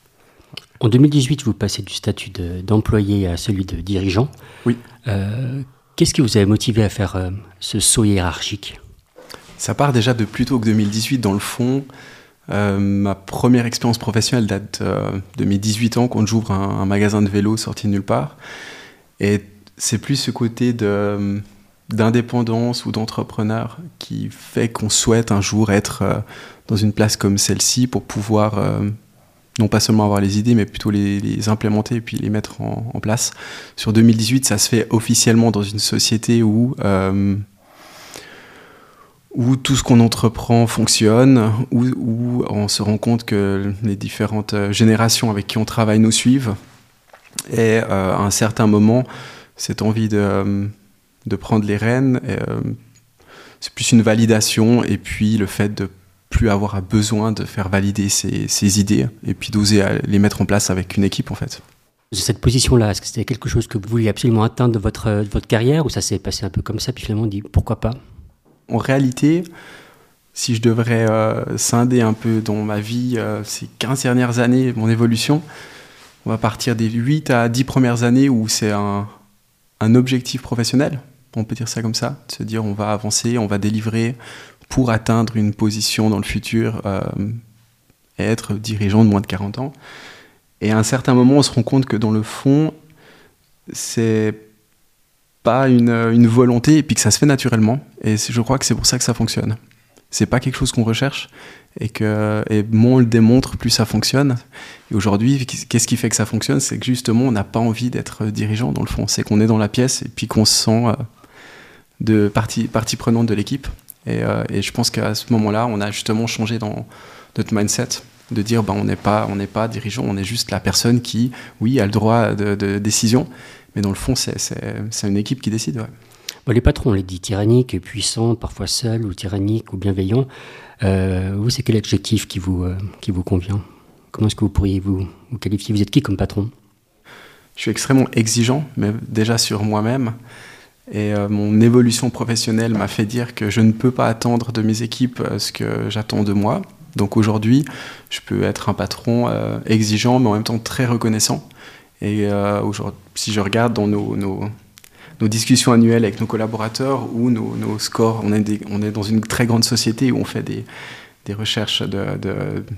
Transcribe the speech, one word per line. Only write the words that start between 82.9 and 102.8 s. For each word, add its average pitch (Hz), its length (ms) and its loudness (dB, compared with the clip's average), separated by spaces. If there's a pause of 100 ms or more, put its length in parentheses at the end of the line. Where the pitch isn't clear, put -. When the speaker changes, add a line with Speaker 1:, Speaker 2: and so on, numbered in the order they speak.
Speaker 2:
avancer, 107 460 -2
on 110 80 0
va 101 120 0
délivrer 110 580 -2 (520)
pour 127 220 0
atteindre 110 460 0
une 104 180 2
position 107 560 0
dans 101 80 0
le 101 60 -2
futur, 113 600 -4
euh, 98 160 -2 (1200)
et 101 60 -2
être 107 300 -2
dirigeant 107 500 2
de 107 40 8
moins 101 120 4
de 98 60 -4
quarante 101 320 -6
ans. 135 140 -8 (880)
Et 104 120 2
à 110 60 4
un 110 40 6
certain 127 320 2
moment, 127 220 8
on 143 60 6
se - 100 -2
rend 123 100 2
compte 131 240 0
que 113 100 -2
dans 110 140 0
le 107 140 0
fond, 147 500 0 (1000)
c'est 110 640 -2 (1080)
pas 127 240 4
une, 120 200 6
une 117 380 6
volonté 123 520 6
et 143 40 4
puis - 140 -2
que - 40 0
ça 107 120 2
se - 60 2
fait - 60 0
naturellement. 127 560 2 (220)
Et 107 140 0
c'est, - 160 -4
je 117 80 0
crois 131 180 0
que - 80 -2
c'est 117 80 0
pour 113 100 -4
ça 127 140 0
que - 60 -4
ça 120 100 0
fonctionne. 110 420 -2 (540)
C'est - 160 0
pas 127 140 2
quelque 127 160 -4
chose - 160 -2
qu'on 117 120 2
recherche 113 440 -2 (520)
et 107 80 -4
que, 107 640 -2
et 107 120 2
moins 113 300 4